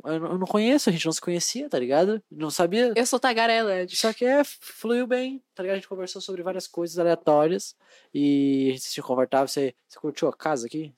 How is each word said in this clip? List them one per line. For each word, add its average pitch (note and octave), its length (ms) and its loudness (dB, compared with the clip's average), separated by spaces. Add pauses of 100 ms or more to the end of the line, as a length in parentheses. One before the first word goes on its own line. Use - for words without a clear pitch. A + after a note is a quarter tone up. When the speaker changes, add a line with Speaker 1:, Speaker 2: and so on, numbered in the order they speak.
Speaker 1:
eu D#3+ 160 -4
não, E3 120 -6
eu F#3 60 -2
não F#3 80 -2
conheço, A#3 420 2
a G3 40 6
gente E3 120 -2
não D#3+ 80 0
se - 80 -4
conhecia, F3+ 480 -4
tá D#3+ 100 -2
ligado? E3 520 2
Não D3+ 200 -6
sabia. G#3+ 460 2
Speaker 2:
Eu A#3+ 100 2
sou B3+ 120 0
tagarela, A3+ 680 2
tipo. - 140 -4
Speaker 1:
Só A3 120 2
que A#3+ 120 -4
é, C4+ 200 4
fluiu - 600 -4
bem, B3+ 360 -4 (120)
tá F#3+ 80 -10
ligado? F#3+ 140 -2
A - 20 -2
gente F#3 100 -14
conversou F#3 320 -8
sobre F#3 220 -8
várias F#3 240 -6
coisas E3+ 320 -6
aleatórias E3 760 2 (380)
e C#3 560 2
a C3 40 4
gente C3 100 -8
se - 60 -8
sentiu - 160 -8
confortável. C3 440 2
Você, C#3 260 -2 (140)
você - 100 -20
curtiu D3+ 300 -2
a B2+ 80 0
casa C#3 300 -2
aqui? D3+ 300 -10